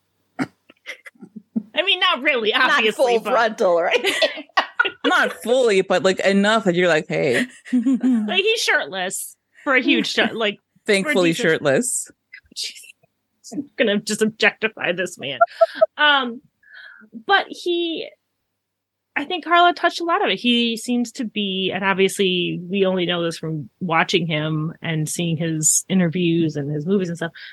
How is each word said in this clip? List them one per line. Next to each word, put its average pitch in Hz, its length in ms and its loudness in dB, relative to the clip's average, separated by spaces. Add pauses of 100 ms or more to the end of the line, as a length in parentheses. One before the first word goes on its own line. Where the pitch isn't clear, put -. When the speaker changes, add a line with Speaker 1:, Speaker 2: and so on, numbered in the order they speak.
Speaker 1:
<laughs> - 340 -20
I - 1400 -10
mean, 370 160 0
not 349 220 0
really, 240 320 0
obviously, 262 340 2
Speaker 2:
Not 208 80 0
full 240 240 2
Speaker 1:
but 214 140 -4
Speaker 2:
frontal, 214 480 2
right? 349 240 0 (500)
<laughs> - 500 -4
Speaker 3:
Not 294 280 2 (100)
fully, 226 380 4
but, 185 220 0
like, 185 180 2
enough 202 420 4
that 175 120 2
you're 180 120 4
like, 156 200 2
"Hey." 156 380 0 (140)
<laughs> - 140 -6
Speaker 1:
Like, 247 680 2
he's 440 200 0
shirtless 190 760 -4 (280)
for 269 120 0
a 262 60 4
huge 247 260 2
sh-, 220 260 0
like, 208 260 -2 (260)
Speaker 3:
Thankfully 196 280 2
Speaker 1:
for 196 60 4
a 165 140 4
decent 190 160 0
Speaker 3:
shirtless. - 640 0 (440)
Speaker 1:
Jeez. - 180 -10 (800)
I'm 277 240 -8
gonna 208 220 2
just 214 220 -6
objectify 220 720 0
this 180 240 -6
man. 131 220 -10 (580)
Um, 269 440 0 (880)
but 392 220 2
he, 339 600 -6 (1080)
I 285 100 -4
think 349 180 -6
Carla 349 300 4
touched 349 260 -2
a 339 60 -6
lot 359 180 0
of 254 60 0
it. 190 100 -2
He 233 380 0
seems 240 360 -2
to 254 120 -6
be, 190 480 -4
and 190 100 -4
obviously 185 800 0
we 190 220 -2
only 185 200 0
know 175 180 -2
this 165 140 -4
from 160 320 -8 (120)
watching 170 440 2
him 156 560 -2
and 156 260 -2
seeing 170 300 -2
his 160 520 -2
interviews 170 640 2
and 147 180 -4
his 147 120 -4
movies 185 240 0
and 170 80 -8
stuff, 170 160 -8 (200)